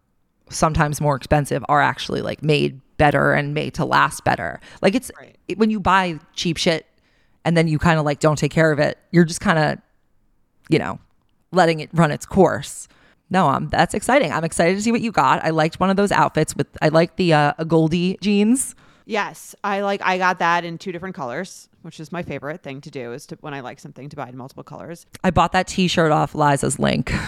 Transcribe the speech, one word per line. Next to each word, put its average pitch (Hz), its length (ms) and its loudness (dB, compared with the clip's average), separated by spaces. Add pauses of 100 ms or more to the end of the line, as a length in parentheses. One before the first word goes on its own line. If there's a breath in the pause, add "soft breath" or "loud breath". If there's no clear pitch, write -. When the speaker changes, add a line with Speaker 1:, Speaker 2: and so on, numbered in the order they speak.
(500)
Speaker 1:
sometimes 156 500 0
more 147 160 0
expensive 143 520 0
are 147 120 2
actually, 135 420 -2
like, - 200 -6
made 143 380 0 (180)
better 143 340 4
and 143 220 -2
made 139 200 -4
to 143 100 -4
last 143 400 0
better. 87 360 -2 (220 loud breath)
Like, 196 120 2
it's, - 240 -6
Speaker 2:
Right. - 180 -20 (100)
Speaker 1:
it, 185 100 -8
when 220 140 4
you 214 100 -2
buy 180 380 2 (160)
cheap 165 240 -2
shit - 260 0 (600)
and 170 120 0
then 165 120 4
you 151 100 0
kinda, 160 240 2
like, 147 180 -4
don't 151 160 4
take 147 140 0
care 160 220 4
of 139 60 -2
it, 147 200 0 (140)
you're 170 120 8
just 160 160 -4
kinda, 156 400 0 (880)
you 151 100 4
know, 80 200 -6 (540)
letting 165 280 2
it - 140 -12
run 156 160 2
its - 160 -8
course. - 640 0 (420 soft breath)
No, 175 180 2
um, 135 200 0
that's - 260 0
exciting. 233 380 0
I'm 160 120 -2
excited 175 320 0
to 208 60 -6
see 233 100 0
what 233 80 2
you 220 120 -4
got. 143 320 2
I 160 60 0
liked 160 300 0
one 185 100 2
of 190 60 0
those 202 160 2
outfits 151 440 2
with, - 100 -2 (160)
I 160 60 4
liked 160 300 2
the, 175 160 2
uh, 147 240 4
a 160 60 -6
Goldie 165 560 0
jeans. 208 540 2 (320 soft breath)
Speaker 2:
Yes, 196 480 -8 (100)
I 202 180 -2
like, 202 200 -2
I 185 160 0
got 185 220 2
that 175 240 2
in 170 120 -8
two 190 160 -10
different 175 220 -10
colors, 143 540 -10 (140)
which 165 180 -16
is 156 100 -16
my 175 120 -8
favorite 147 400 -10
thing 139 200 -14
to 156 80 -18
do 120 220 -10
is 139 140 -14
to, 165 160 -16
when 147 120 -12
I 139 60 -10
like 123 200 -14
something, 143 280 -18
to - 80 -18
buy 127 120 -10
in 127 80 -16
multiple 139 280 -16
colors. 139 420 -16 (160)
Speaker 1:
I 190 80 2
bought 170 220 2
that 185 160 0
t-shirt 170 420 2
off 156 240 0
Liza's 143 440 2
link. 135 340 0 (160)